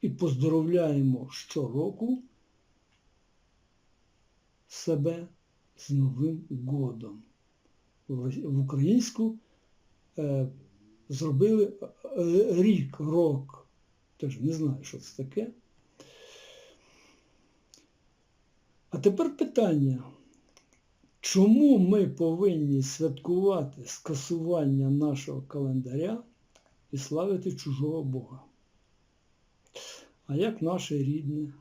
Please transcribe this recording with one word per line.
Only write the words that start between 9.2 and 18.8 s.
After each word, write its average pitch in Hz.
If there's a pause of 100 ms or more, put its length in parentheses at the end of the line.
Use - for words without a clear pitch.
е, 139 (600)
зробили, 165 (320)
е, 180 (160)
рік, 185
рок. 151 (480)
Теж 139
не 160
знаю, 151
що -
це -
таке. 220 (3500)